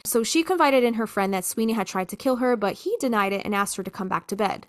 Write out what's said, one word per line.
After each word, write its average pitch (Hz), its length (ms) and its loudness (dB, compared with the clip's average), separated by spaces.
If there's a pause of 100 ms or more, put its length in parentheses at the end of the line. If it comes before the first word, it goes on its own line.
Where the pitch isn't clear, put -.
So 233 180 2
she 320 220 2
confided 294 400 4
in 233 100 2
her 220 140 -2
friend 196 260 -2
that 185 100 -2
Sweeney 226 280 0
had 208 160 -2
tried 185 220 -4
to 208 60 -10
kill 254 200 0
her, 247 200 2
but 202 180 0
he 427 260 -4
denied 208 320 0
it 196 120 -4
and 208 100 -2
asked 202 220 0
her 196 60 -6
to 190 80 -8
come 190 180 -6
back 170 200 -2
to 202 80 -4
bed. 208 320 -2